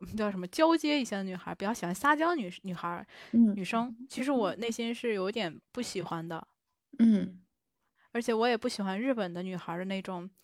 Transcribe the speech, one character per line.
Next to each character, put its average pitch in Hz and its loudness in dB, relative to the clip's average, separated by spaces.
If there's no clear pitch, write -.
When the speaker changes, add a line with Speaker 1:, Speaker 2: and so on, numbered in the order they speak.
Speaker 1:
叫 214 0
什 190 -6
么， 180 -6
交 320 4
接 294 2
一 240 -2
些 208 -4
的 196 -4
女 185 -4
孩， 175 -8
比 - -6
较 220 0
喜 - -6
欢 175 -2
撒 285 4
娇 330 2
女， 202 -4
女 190 -6
孩， 175 -6
Speaker 2:
嗯。 226 8
Speaker 1:
女 190 -4
生， 226 -2
其 - -6
实 269 0
我 220 2
内 226 -4
心 233 -4
是 226 -2
有 190 0
点 208 -4
不 247 -4
喜 190 -6
欢 165 -6
的。 165 -8
Speaker 2:
嗯。 208 6
Speaker 1:
而 233 -2
且 233 0
我 226 4
也 240 4
不 247 -2
喜 - -4
欢 190 -2
日 262 2
本 190 -2
的 175 -4
女 185 -6
孩 165 -8
儿 170 -4
的 185 -4
那 190 -2
种， 185 -8